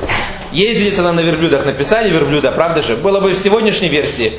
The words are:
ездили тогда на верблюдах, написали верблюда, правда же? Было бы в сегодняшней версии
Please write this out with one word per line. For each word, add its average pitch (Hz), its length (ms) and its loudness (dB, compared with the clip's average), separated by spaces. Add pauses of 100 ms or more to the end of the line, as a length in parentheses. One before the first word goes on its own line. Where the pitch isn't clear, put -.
(520)
ездили 202 380 2
тогда 175 220 0
на 170 80 0
верблюдах, 160 440 0
написали 196 460 0
верблюда, 143 400 2
правда 160 320 0
же? 113 140 -2
Было 196 240 2
бы 190 100 2
в 185 60 0
сегодняшней 202 520 0
версии 131 500 -2